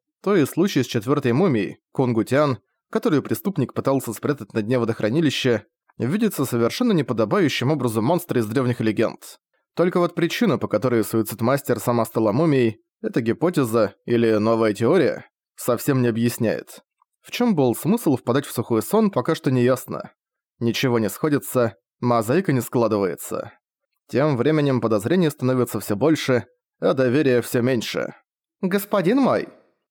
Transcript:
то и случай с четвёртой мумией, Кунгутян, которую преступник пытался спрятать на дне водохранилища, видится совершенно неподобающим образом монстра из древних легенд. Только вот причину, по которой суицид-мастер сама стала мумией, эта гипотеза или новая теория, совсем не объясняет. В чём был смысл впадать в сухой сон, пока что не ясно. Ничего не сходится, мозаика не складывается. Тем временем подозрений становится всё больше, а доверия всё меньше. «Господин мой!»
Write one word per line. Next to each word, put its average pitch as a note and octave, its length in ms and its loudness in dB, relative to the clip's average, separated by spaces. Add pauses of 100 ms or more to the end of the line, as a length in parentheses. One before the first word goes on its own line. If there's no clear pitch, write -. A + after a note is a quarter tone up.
(220)
то G3+ 140 0
и D3+ 80 4
случай D#3 380 0
с - 40 -2
четвёртой B2+ 460 0
мумией, C3 460 0 (140)
Кунгутян, B2+ 640 2 (320)
которую F#3 320 0
преступник C3+ 500 -4
пытался C3+ 400 -2
спрятать - 400 -6
на A2+ 80 -2
дне A#2 180 0
водохранилища, A#2+ 840 0 (320)
видится E3+ 480 -2
совершенно B2 480 0
неподобающим C3 800 0
образом A#2+ 340 0
монстра C3+ 360 0
из A2 60 -2
древних B2 340 -2
легенд. A2 580 -2 (360)
Только F3 240 2
вот F3 160 0
причину, E3 440 0
по G2+ 100 -4
которой A2+ 360 2
суицид-мастер A#2 720 0
сама A#2+ 260 0
стала A2 280 0
мумией, C3 500 2 (180)
эта G3+ 220 -2
гипотеза A#2 720 0 (100)
или A#2 300 2
новая A2 400 2
теория, B2+ 500 0 (320)
совсем B2+ 460 0
не A#2+ 60 4
объясняет. A2+ 760 -2 (460)
В - 20 -20
чём A#3+ 240 0
был B2+ 200 2
смысл E3 420 0
впадать B2+ 300 -2
в - 60 -14
сухой A2+ 280 -2
сон, G#3 300 0
пока D3 240 -2
что - 160 -4
не B2+ 120 2
ясно. - 500 -2 (480)
Ничего A#2+ 380 0
не G#2 120 -2
сходится, B2+ 680 -2 (240)
мозаика A#2+ 520 0
не B2 100 0
складывается. G#2 920 -2 (560)
Тем C3+ 300 0
временем C#3 420 2
подозрений A#2 480 2
становится B2+ 500 -2
всё G#2 160 -4
больше, B2+ 520 0 (340)
а C3 140 2
доверия B2+ 480 2
всё - 180 -2
меньше. A2+ 540 -2 (480)
«Господин G3+ 560 0
мой!» C#3 320 2 (400)